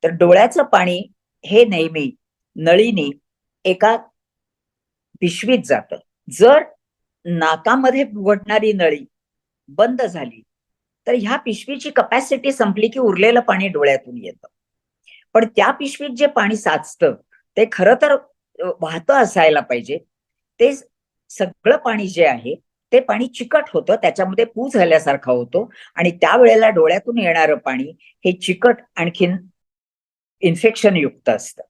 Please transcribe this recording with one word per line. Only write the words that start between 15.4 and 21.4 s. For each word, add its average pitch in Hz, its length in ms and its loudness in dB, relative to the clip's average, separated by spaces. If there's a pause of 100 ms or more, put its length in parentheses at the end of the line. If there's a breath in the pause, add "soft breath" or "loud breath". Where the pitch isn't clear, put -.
त्या 220 260 0
पिशवीत 277 460 -10
जे 285 100 0
पाणी 220 280 0
साचतं 156 580 -2 (440)
ते 214 140 4
खरं 208 300 4
तर, 294 100 2
अ, - 580 -8 (120)
वाहतं 165 320 -8
असायला 165 460 2
पाहिजे. 127 380 -8 (640)
ते 262 140 4 (580)
सगळं 214 460 -2